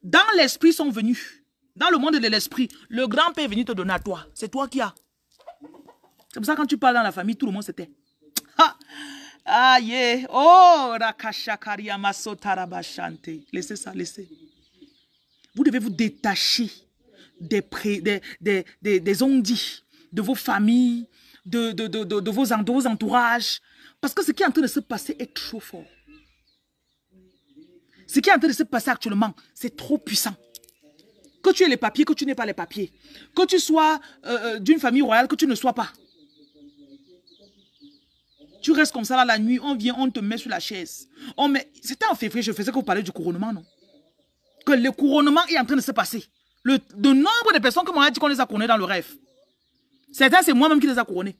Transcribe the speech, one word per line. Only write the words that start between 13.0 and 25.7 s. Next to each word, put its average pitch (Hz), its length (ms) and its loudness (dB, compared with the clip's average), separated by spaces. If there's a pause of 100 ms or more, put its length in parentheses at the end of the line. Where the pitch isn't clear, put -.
Laissez 196 240 -8
ça, 190 160 -14
laissez. 185 360 -10 (1300)
Vous 254 100 0
devez 254 140 2
vous 226 120 -4
détacher 208 800 -2 (720)
des 190 220 -2
pré-, 202 380 -6
des, 196 200 -2 (200)
des, 196 240 -2 (180)
des, 190 180 2
des 196 220 0
on-dit, 254 600 0 (300)
de 190 100 -4
vos 226 120 -2
familles, 233 760 2 (360)
de, 226 280 -4
de, 220 160 -6
de, 214 160 -6
de, 202 160 -4
de 196 100 -4
vos 226 220 0
en-, 214 100 0
de 220 100 -2
vos 254 140 0
entourages. 233 760 0 (400)
Parce - 140 -6
que 392 100 0
ce 302 80 0
qui - 100 0
est - 40 2
en 269 40 2
train 320 120 2
de 262 40 2
se 269 140 -2
passer - 380 -10
est - 160 -10
trop - 260 -10
fort. - 240 -18 (2250)